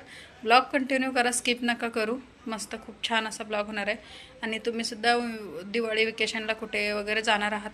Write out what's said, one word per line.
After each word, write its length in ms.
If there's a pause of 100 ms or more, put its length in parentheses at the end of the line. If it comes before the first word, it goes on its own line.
(440)
ब्लॉग 180
कंटिन्यू 500
करा, 200
स्किप 300
नका 280
करू, 280 (300)
मस्त 280 (100)
खूप 240
छान 180
असा 160
ब्लॉग 220
होणार 220
आहे. 100 (460)
आणि 220
तुम्हीसुद्धा 520 (480)
दिवाळी 400
वेकेशनला 480
कुठे 380
वगैरे 300
जाणार 300
आहात 220